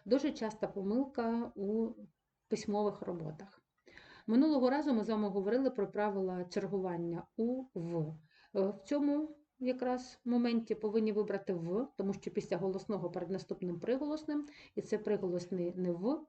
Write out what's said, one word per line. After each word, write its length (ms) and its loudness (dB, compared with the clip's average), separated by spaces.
Дуже 260 2
часта 360 -4
помилка 880 0
у 340 0
письмових 540 0
роботах. 600 -8
Минулого 420 6
разу 240 2
ми 100 4
з 60 -2
вами 200 2
говорили 400 2
про 220 0
правила 540 0
чергування 800 -2
у, 260 0
в. 260 -4
Е, 140 -2
в 320 0
цьому 500 0
якраз 680 -2
моменті 500 2
повинні 360 2
вибрати 420 0
в, 340 -2
тому 160 0
що 180 -6
після 260 -2
голосного 520 -2
перед 200 -4
наступним 500 -4
приголосним, 680 -2
і 60 -2
це 160 -2
приголосний 800 -2
не 160 0
в 380 0